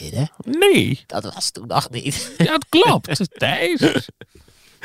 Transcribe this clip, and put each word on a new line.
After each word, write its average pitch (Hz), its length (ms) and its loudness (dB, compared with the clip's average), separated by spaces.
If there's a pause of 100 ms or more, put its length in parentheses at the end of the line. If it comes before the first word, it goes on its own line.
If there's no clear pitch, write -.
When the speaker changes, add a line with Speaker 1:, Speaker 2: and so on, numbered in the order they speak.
(120)
Speaker 1:
hè? - 120 -2 (220)
Speaker 2:
Nee. 262 640 2
Speaker 1:
Dat - 160 -6 (100)
was - 180 -6
toen 107 160 -16
nog - 220 -2
niet. - 420 -8
<laughs> - 60 -18
Speaker 2:
Ja, 175 160 2
het 311 160 -2
klopt. 254 680 2
Thijs. - 680 0 (760)